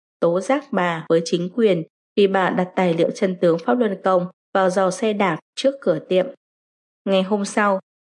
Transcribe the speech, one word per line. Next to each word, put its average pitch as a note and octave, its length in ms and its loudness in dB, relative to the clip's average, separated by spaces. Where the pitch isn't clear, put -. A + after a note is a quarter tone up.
tố E3+ 200 0
giác C#4+ 300 -2
bà F3 380 -2
với E3 160 2
chính F3 300 -2
quyền G3 280 2
vì G3+ 100 6
bà F#3+ 240 0
đặt F3+ 260 -2
tài F3+ 180 2
liệu E3 160 0
chân F#3 300 -2
tướng E3+ 180 2
Pháp B3 200 0
Luân G3+ 260 -2
Công F#3 220 2
vào F#3+ 160 2
giò F#3 200 0
xe A3 220 -2
đạp F#3+ 260 -2
trước C4+ 240 0
cửa E3 180 0
tiệm. F#3 280 0
Ngày F#3+ 180 2
hôm G3+ 220 -2
sau, G3+ 360 0